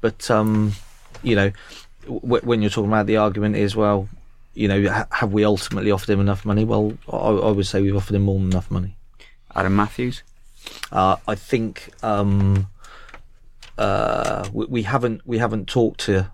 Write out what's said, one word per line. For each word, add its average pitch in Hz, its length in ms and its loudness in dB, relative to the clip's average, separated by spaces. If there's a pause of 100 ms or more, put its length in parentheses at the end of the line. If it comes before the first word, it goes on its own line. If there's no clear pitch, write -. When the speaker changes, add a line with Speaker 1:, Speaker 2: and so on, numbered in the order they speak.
Speaker 1:
but, - 260 -2
um, 107 440 2 (500)
you 120 100 2
know, 101 180 4 (540)
w-, 120 380 -2
when 117 180 2
you're 104 80 2
talking 104 220 0
about 107 140 2
the 107 100 2
argument 104 400 2
is, 104 180 0
well, 104 360 2 (440)
you 107 140 0
know, 98 240 2
ha-, - 200 -2
have 104 200 -2
we 104 140 4
ultimately 101 460 0
offered 98 180 -2
him 98 100 2
enough 98 240 0
money? 104 220 2
Well, 107 320 0 (120)
I, - 80 -6
I 107 340 2
would 98 140 2
say 98 160 0
we've 98 140 2
offered 101 220 -2
him 98 60 4
more 98 140 2
than 95 140 0
enough 92 180 -2
money. 95 280 -4 (580)
Speaker 2:
Adam 95 180 2
Matthews? 113 480 -2 (720)
Speaker 1:
Uh, 95 240 2 (100)
I 107 100 -2
think, - 540 -4 (140)
um, 101 640 2 (1080)
uh, 104 760 -2
we, 107 140 -4
we 120 180 -2
haven't, 120 420 -2
we 120 120 -2
haven't 110 300 -2
talked - 340 2
to 95 320 0